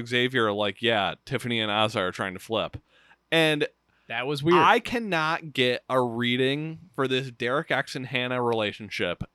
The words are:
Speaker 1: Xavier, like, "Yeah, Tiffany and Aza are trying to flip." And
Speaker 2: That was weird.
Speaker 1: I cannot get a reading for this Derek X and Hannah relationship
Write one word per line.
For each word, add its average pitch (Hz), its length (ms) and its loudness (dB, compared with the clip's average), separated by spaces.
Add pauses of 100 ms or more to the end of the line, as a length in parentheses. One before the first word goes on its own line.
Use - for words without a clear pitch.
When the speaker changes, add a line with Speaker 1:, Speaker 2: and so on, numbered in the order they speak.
Speaker 1:
Xavier, 123 460 0
like, 104 300 -2
"Yeah, 104 320 2 (100)
Tiffany 120 360 -4
and 107 100 -2
Aza 107 260 2
are 90 160 0
trying 98 220 -4
to 92 60 -12
flip." 95 360 -4 (540)
And 156 360 2 (420)
Speaker 2:
That 120 180 -6
was 143 160 -4
weird. 165 160 6
Speaker 1:
I 196 220 8
cannot 165 720 -2
get 123 380 0
a 127 100 4
reading 131 760 0 (160)
for 131 120 -2
this 131 240 -2
Derek 123 400 -4
X 139 240 -4
and 127 120 -8
Hannah 127 360 -2
relationship 107 800 -2 (120)